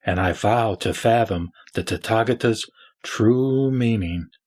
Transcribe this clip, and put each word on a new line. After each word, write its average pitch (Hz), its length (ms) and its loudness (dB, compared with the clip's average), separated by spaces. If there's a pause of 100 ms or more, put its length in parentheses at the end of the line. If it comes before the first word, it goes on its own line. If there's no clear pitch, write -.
and 90 160 -2
I 92 120 0
vow 110 440 0
to - 180 -4
fathom 101 560 0 (240)
the - 80 -4
Tathagata's 113 840 -2 (340)
true 131 680 2
meaning. 107 580 -2 (180)